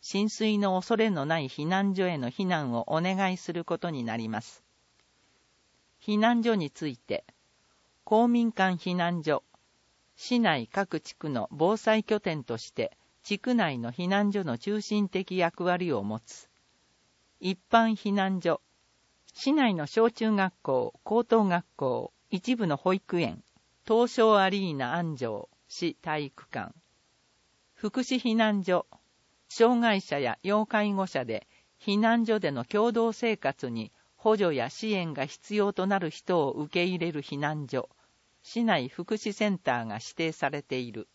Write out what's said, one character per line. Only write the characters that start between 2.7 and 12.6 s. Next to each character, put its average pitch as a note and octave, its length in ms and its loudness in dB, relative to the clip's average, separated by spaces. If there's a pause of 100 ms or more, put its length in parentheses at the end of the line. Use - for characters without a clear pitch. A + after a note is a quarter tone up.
を A#2 140 -2
お D#3+ 120 0
願 F#3 320 0
い F3+ 60 -6
す - 140 -10
る E3+ 120 -4
こ E3 140 -4
と F3 100 -6
に C#3 160 -6
な A2+ 100 -4
り A2+ 140 -4
ま G#2+ 140 -4
す。 - 200 -20 (1400)
避 G#3 160 0
難 A#3 240 4
所 A3+ 120 2
に E3 160 -2
つ - 160 -8
い C3 120 -6
て、 - 260 -6 (800)
公 A3+ 240 4
民 A#3 240 2
館 F#3+ 240 2
避 F3+ 180 -4
難 F3 300 -2
所、 D3 180 0 (760)
市 - 220 -2
内 D#3 300 4
各 F#3 320 -2
地 - 140 -16
区 D#3 160 -6
の A#2+ 200 -4
防 F3 260 2
災 A3 280 2
拠 G#3+ 160 0
点 D#3 240 -4
と A2+ 140 -6
し - 120 -14